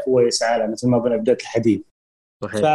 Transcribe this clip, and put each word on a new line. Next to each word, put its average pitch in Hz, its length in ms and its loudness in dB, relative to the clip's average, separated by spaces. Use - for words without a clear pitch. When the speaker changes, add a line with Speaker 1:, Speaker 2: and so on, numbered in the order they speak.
Speaker 1:
هو 127 120 4
يسعى 117 400 0
لها، 110 80 -2
مثل 113 200 -4
ما 123 120 4
قلنا 117 180 0
بداية 117 240 0
الحديث. 113 400 0
Speaker 2:
صحيح. 104 180 -4